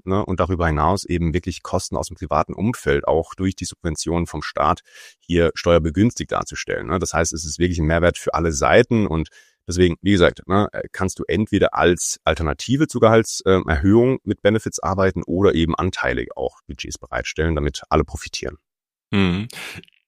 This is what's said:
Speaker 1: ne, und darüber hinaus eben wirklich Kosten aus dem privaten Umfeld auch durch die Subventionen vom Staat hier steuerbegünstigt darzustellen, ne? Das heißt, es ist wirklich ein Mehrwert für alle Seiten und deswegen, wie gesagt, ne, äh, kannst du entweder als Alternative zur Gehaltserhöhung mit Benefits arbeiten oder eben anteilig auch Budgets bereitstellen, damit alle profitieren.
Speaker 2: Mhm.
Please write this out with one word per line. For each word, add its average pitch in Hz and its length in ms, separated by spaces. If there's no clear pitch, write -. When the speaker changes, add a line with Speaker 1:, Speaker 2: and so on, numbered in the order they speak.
Speaker 1:
ne, 95 200
und 90 160
darüber 85 260
hinaus 78 380
eben 85 300
wirklich - 280
Kosten - 360
aus - 100
dem 87 80
privaten - 380
Umfeld 73 520
auch 78 280
durch 95 200
die 85 120
Subventionen 85 600
vom 76 140
Staat 76 400
hier 85 360
steuerbegünstigt 85 800
darzustellen, 50 540
ne? 82 120
Das 87 140
heißt, 82 220
es 78 100
ist 73 140
wirklich 85 220
ein 76 60
Mehrwert 85 300
für - 160
alle 82 200
Seiten 95 540
und 80 220
deswegen, 87 340
wie 95 120
gesagt, 85 360
ne, 98 240
äh, - 200
kannst - 260
du 107 100
entweder 98 460
als 85 500
Alternative 82 640
zur 120 140
Gehaltserhöhung 107 1200
mit - 160
Benefits 104 380
arbeiten 95 440
oder 90 320
eben 80 200
anteilig 64 600
auch - 320
Budgets - 300
bereitstellen, 78 580
damit 73 360
alle 76 140
profitieren. - 520
Speaker 2:
Mhm. 98 380